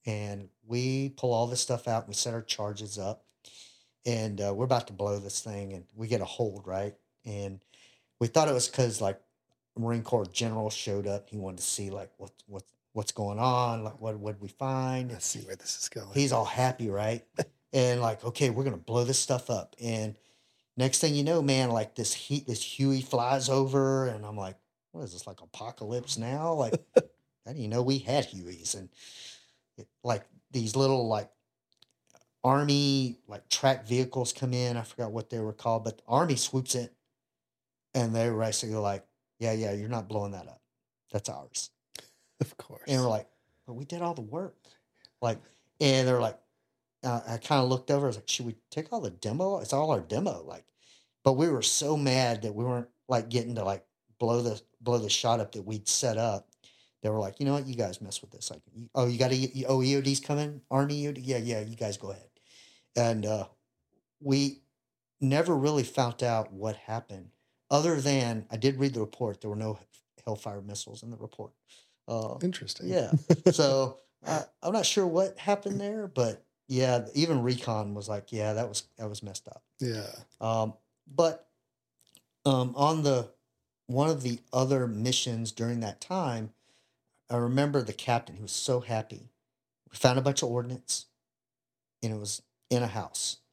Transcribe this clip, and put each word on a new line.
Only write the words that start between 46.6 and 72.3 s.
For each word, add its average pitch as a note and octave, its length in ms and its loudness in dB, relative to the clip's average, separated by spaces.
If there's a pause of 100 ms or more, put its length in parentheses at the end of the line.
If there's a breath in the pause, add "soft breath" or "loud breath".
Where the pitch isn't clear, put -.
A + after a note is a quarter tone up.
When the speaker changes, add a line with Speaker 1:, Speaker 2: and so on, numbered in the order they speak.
Speaker 1:
uh, A#2+ 220 0
I A#2 120 -4
kinda C3+ 260 4
looked B2+ 260 0
over. C#3+ 160 2
I B2+ 40 2
was G#2+ 60 -6
like, G#2 120 -12
"Should - 180 -4
we A2 80 -6 (160)
take D3+ 220 -8
all A#3 80 -4
the A2+ 100 -4
demo? D#3 480 -2
It's A2+ 140 -4
all D3+ 180 2
our A#2 100 2
demo." G#2 440 -4
Like, F2 200 -14 (600 soft breath)
but C3+ 80 8
we D3+ 160 4
were C3+ 140 2
so D3+ 340 2
mad B2+ 460 2
that G#2+ 120 -4
we A2 100 -2
weren't, B2 240 -2 (200)
like, A#2 200 0
getting A#2 280 -2
to, G#2 80 -2
like, F#2+ 200 -2 (360)
blow A#2+ 200 4
the, A2+ 220 -2 (180)
blow A#2+ 180 2
the G#2+ 120 -2
shot A#2 300 2
up G#2 120 -4
that G#2 100 -8
we'd G#2+ 260 -6
set A#2 280 0
up. A2 320 -2 (540 soft breath)
They G#2+ 80 0
were A2 80 0
like, G2 220 -4
"You C#3+ 60 2
know C#3 80 4
what? C#3 120 -2
You C3 80 -8
guys G2+ 260 -2
mess F#2+ 200 -10
with G2+ 100 -20
this. - 220 -10
Like, D2+ 100 -16 (100)
you, A#2 220 -16
oh, B2+ 140 4
you A#2+ 100 0
got B2+ 140 4
a, - 20 4
you, C3 320 -2
oh, C3 160 4
E C#3 140 4
O C#3 40 4
Ds C3+ 200 2
coming? D3 500 -4
Army C#3+ 320 2
E C#3+ 60 -2
O D3 40 -4
D? C3+ 80 -10
Yeah, B2+ 180 -2
yeah, A2+ 220 -2
you A2 140 -8
guys G#2 220 -4
go G2 160 -12
ahead." - 180 -16 (640 soft breath)
And, A#2 320 2
uh, G#2 220 -2 (720)
we C#3 420 2 (580)
never D3+ 360 4
really C#3+ 260 4
found A#2+ 400 0
out A2+ 300 0
what G#2 240 -4
happened, G#2 540 -10 (380)
other D3+ 320 4
than B2 480 2
I A2+ 100 -6
did C3+ 200 4
read C3+ 160 2
the A#2 60 -2
report. G#2 400 -4
There G#2+ 100 -8
were G#2 60 -4
no G#2+ 240 -4 (440)
Hellfire G#2 380 -8
missiles G2+ 400 -12
in A#2 80 -14
the A2+ 60 -12
report. A2 360 -14 (540 soft breath)
Uh, A#2 360 -4